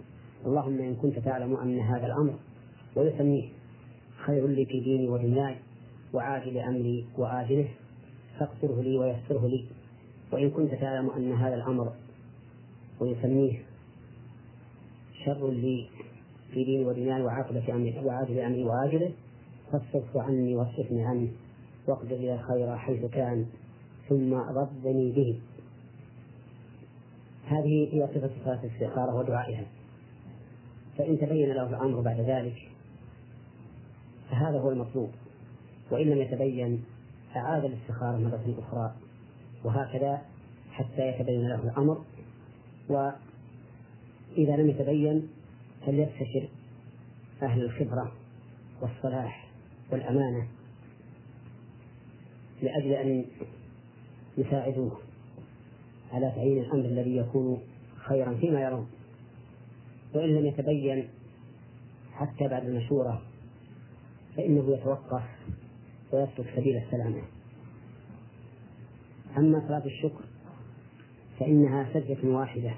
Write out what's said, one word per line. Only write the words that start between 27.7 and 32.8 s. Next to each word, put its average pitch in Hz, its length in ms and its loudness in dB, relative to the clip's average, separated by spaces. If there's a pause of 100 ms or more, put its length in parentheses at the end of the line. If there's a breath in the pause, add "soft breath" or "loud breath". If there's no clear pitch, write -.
هي 147 140 4
صفة 135 220 -2 (160)
صلاة 123 180 -2
الاستخارة 120 520 -2
ودعائها. 120 500 0 (1300)
فإن 147 220 4
تبين 147 300 4
له 127 200 0
الأمر 123 320 0
بعد 117 180 0
ذلك 120 520 -2 (1600)